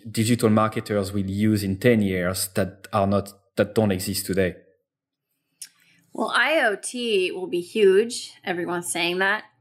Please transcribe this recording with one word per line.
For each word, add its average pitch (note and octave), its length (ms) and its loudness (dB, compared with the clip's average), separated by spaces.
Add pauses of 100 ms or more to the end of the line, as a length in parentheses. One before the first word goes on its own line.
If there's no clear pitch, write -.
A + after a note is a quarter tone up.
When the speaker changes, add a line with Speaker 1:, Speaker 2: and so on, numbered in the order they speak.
(100)
Speaker 1:
digital A2+ 400 2
marketers G#2+ 600 0
will G2 180 -4
use G#2 320 2
in F#2+ 160 -2
ten A#2 240 4
years F#2 540 -2
that F#2 360 -4
are G2+ 140 2
not, G2+ 260 0 (240)
that G#2 180 0
don't G#2+ 180 2
exist F#2 340 -4
today? F#2 300 0 (1600)
Speaker 2:
Well, - 220 -4
I D4 320 2
O G3+ 100 0
T G#3+ 540 -2
will F#3 160 -8
be F3 140 -4
huge. G#3 720 2 (120)
Everyone's F3 460 -4
saying F3 300 -2
that. G3+ 240 0 (160)